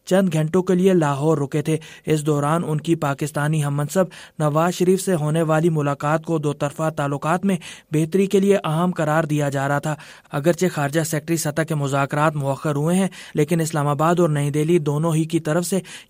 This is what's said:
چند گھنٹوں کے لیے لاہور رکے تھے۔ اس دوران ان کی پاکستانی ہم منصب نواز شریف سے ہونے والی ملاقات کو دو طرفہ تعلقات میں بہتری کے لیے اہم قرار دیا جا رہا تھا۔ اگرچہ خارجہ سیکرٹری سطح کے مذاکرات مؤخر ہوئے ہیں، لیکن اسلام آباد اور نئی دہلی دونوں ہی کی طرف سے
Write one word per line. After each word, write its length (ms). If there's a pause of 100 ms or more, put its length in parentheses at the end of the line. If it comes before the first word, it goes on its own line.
چند 280
گھنٹوں 300
کے 120
لیے 180
لاہور 460
رکے 240
تھے۔ 140 (300)
اس 200
دوران 400
ان 140
کی 140
پاکستانی 680
ہم 120
منصب 280 (340)
نواز 360
شریف 260
سے 140
ہونے 280
والی 260
ملاقات 560
کو 140
دو 140
طرفہ 440
تعلقات 480
میں 120 (340)
بہتری 360
کے 140
لیے 160
اہم 340
قرار 340
دیا 240
جا 200
رہا 100
تھا۔ 180 (340)
اگرچہ 420
خارجہ 280
سیکرٹری 360
سطح 260
کے 120
مذاکرات 640
مؤخر 380
ہوئے 220
ہیں، 120 (260)
لیکن 260
اسلام 260
آباد 340
اور 80
نئی 220
دہلی 280
دونوں 300
ہی 160
کی 160
طرف 240
سے 160 (300)